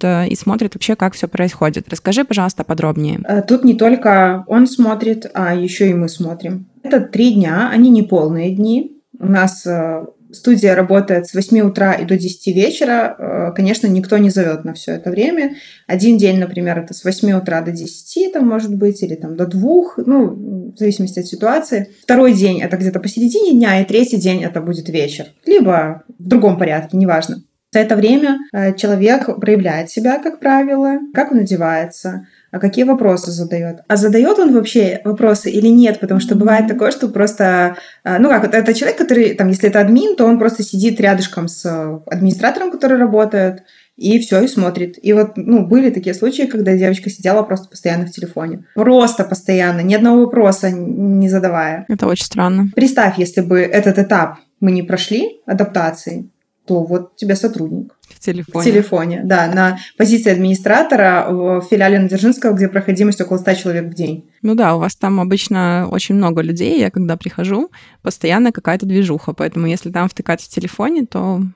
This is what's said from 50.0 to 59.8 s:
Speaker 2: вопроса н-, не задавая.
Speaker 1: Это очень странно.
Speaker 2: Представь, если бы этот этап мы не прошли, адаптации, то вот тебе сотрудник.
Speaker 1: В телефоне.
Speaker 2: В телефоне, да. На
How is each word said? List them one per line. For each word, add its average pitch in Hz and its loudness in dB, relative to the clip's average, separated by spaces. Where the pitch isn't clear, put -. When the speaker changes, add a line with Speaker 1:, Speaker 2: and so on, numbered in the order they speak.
Speaker 2:
вопроса 208 2
н-, 190 -2
не 190 4
задавая. 175 -2
Speaker 1:
Это 202 -2
очень 180 -2
странно. 190 0
Speaker 2:
Представь, 240 2
если 180 -2
бы 180 2
этот 196 2
этап 190 0
мы 190 4
не 180 0
прошли, 208 -4
адаптации, 175 -4
то 175 0
вот 180 -4
тебе 196 -2
сотрудник. 170 -6
Speaker 1:
В - -20
телефоне. 170 -6
Speaker 2:
В 165 0
телефоне, 185 0
да. 180 2
На 185 2